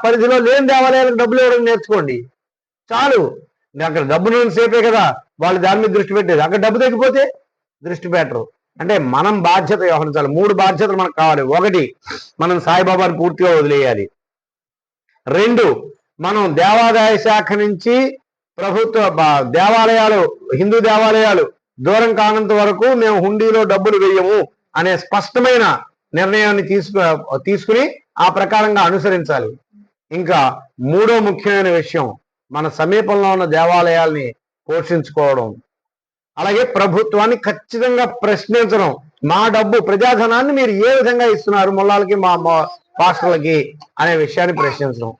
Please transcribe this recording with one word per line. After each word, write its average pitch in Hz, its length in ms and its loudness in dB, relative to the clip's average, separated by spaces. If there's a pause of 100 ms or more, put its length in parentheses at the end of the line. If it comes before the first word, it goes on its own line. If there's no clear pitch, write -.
పరిధిలో 240 340 2
లేని 262 280 2
దేవాలయాలకు 262 480 2
డబ్బులు 240 260 0
ఇవ్వడం 240 240 2
నేర్చుకోండి. 180 680 -2 (600)
చాలు. 247 480 0 (340)
ఇంకా 156 120 -6
అక్కడ 151 200 -4
డబ్బు 220 440 0
సేపే 220 320 2
కదా 214 320 2 (260)
వాళ్ళు 175 200 0
దాని 196 200 2
మీద 214 80 0
దృష్టి 196 260 -2
పెట్టేది. 180 280 2
అక్కడ 175 160 -2
డబ్బు 220 200 0
తగ్గిపోతే 262 540 0 (520)
దృష్టి 175 240 -10
పెట్టరు. 135 400 -4 (320)
అంటే 190 180 -2
మనం 165 440 -2
బాధ్యత 180 360 0
వ్యవహరించాలి. 156 500 -2
మూడు 190 260 0
బాధ్యతలు 190 420 0
మనకు 180 160 -4
కావాలి. 156 300 0
ఒకటి, 170 520 -2 (460)
మనం 170 200 0
సాయిబాబాను 180 580 0
పూర్తిగా 170 400 2
వదిలేయాలి. 135 520 0 (1160)
రెండు, 202 640 0 (280)
మనం 185 360 -2
దేవాదాయ 220 600 4
శాఖ 214 360 0
నుంచి 233 680 -2 (400)
ప్రభుత్వ 208 500 -2
బ-, 151 420 0
దేవాలయాలు, 214 840 2 (200)
హిందూ 208 220 0
దేవాలయాలు 214 760 2 (280)
దూరం 220 340 0
కానంత 214 380 0
వరకు 208 420 2
మేము 220 240 2
హుండీలో 214 460 0
డబ్బులు 202 320 0
వేయము 190 520 2 (280)
అనే 175 220 -2
స్పష్టమైన 214 840 0 (340)
నిర్ణయాన్ని 202 480 0
తీసుకు-, 170 760 -2
తీసుకుని 220 600 -2 (200)
ఆ 175 100 2
ప్రకారంగా 202 540 0
అనుసరించాలి. 165 760 -2 (540)
ఇంకా 156 480 -2 (200)
మూడో 208 400 2
ముఖ్యమైన 196 480 -2
విషయం, 160 460 -2 (380)
మన 151 160 -6
సమీపంలో 202 640 0
ఉన్న 185 120 0
దేవాలయాల్ని 165 880 0 (340)
పోషించుకోవడం, 147 880 -2 (840)
అలాగే 202 260 0
ప్రభుత్వాన్ని 208 720 0
ఖచ్చితంగా 240 680 -4
ప్రశ్నించడం. 214 920 -2 (280)
మా 190 240 2
డబ్బు, 214 320 2
ప్రజాధనాన్ని 233 720 0
మీరు 262 180 0
ఏ 220 240 2
విధంగా 240 300 0
ఇస్తున్నారు 202 460 0
ముల్లాలకి, 202 440 0
మా, 185 220 0
మా 165 320 0 (320)
పాస్టర్లకి 165 760 0 (240)
అనే 165 180 0
విషయాన్ని 165 400 -2
ప్రశ్నించడం. 127 640 -4